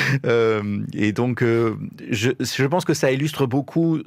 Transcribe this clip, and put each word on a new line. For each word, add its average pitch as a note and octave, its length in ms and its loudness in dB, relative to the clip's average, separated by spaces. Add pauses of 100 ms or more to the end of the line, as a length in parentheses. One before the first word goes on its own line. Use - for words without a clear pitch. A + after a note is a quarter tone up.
(260)
Euh, A2 540 2 (140)
et G#2+ 180 2
donc, A#2 300 0
euh, A#2 340 2 (340)
je, A#2 300 0
je C3 260 0
pense E3+ 200 0
que E3 80 0
ça C#3+ 180 2
illustre C#3 340 0
beaucoup D3+ 600 0